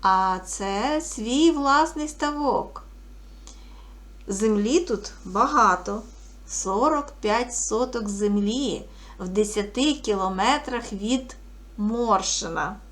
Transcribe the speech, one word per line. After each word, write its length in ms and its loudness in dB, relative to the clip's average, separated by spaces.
А 440 2
це 560 -2
свій 500 2
власний 560 2
ставок. 760 -2
Землі 520 4
тут 320 -4
багато. 800 2
Сорок 640 0
п'ять 340 0
соток 540 -2
землі 760 0
в 80 -8
десяти 680 0
кілометрах 1000 -2
від 420 -2
Моршина. 1000 0